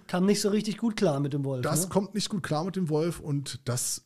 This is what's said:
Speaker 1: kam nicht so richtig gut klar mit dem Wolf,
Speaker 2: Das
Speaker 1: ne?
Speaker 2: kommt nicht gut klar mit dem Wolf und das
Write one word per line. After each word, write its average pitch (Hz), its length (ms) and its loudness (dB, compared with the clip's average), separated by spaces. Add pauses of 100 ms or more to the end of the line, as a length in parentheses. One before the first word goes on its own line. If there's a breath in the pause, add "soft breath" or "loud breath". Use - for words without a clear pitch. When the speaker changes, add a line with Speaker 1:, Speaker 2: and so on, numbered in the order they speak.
Speaker 1:
kam 185 200 2
nicht 208 140 4
so 214 80 2
richtig 208 300 0
gut 226 160 0
klar 156 240 2
mit 143 140 0
dem 143 120 0
Wolf, 131 180 -2
Speaker 2:
Das 151 220 0
Speaker 1:
ne? 190 40 -8
Speaker 2:
kommt 190 260 0
nicht 208 140 -2
gut 196 160 -4
klar 156 200 0
mit 185 120 -4
dem 185 120 0
Wolf 156 300 0
und 143 500 -4
das - 380 -4